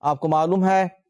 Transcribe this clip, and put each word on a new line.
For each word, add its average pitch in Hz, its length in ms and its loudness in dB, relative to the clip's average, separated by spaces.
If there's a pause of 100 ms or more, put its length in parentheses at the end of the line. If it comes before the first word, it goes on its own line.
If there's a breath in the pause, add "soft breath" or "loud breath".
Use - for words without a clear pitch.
آپ 147 200 -4
کو 165 80 -4
معلوم 165 360 0
ہے 190 220 2 (240)